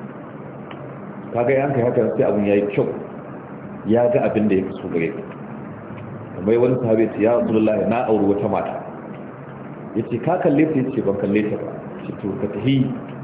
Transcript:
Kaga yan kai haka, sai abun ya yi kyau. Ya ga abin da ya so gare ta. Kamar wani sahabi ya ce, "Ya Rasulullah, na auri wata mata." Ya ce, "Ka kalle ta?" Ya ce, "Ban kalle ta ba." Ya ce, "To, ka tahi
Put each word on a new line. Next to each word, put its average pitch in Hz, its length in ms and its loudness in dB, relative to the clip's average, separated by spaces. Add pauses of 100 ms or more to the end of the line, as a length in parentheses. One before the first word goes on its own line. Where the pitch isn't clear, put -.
(1300)
Kaga 120 260 0
yan 139 200 2
kai 127 100 2
haka, 120 340 2
sai - 80 4
abun 101 200 2
ya 101 120 4
yi 101 120 4
kyau. - 200 2 (920)
Ya 117 280 4
ga 120 160 2
abin 104 220 2
da 98 80 4
ya 92 160 2
so - 160 -8
gare 85 200 0
ta. - 140 -6 (1080)
Kamar 107 260 2
wani 127 180 4
sahabi 113 260 4
ya 104 100 2
ce, - 80 -6
"Ya 110 140 6
Rasulullah, 110 500 4
na 113 220 2
auri 107 180 4
wata 101 240 2
mata." 92 260 0 (1160)
Ya 113 120 -2
ce, 120 140 -4
"Ka 170 200 0
kalle 151 280 6
ta?" 156 100 0
Ya 127 140 2
ce, 107 100 -2
"Ban 98 160 2
kalle 101 260 2
ta 104 140 -2
ba." - 140 -6 (240)
Ya - 80 -12
ce, - 100 -8
"To, - 240 -6
ka 104 100 -2
tahi 120 300 2 (480)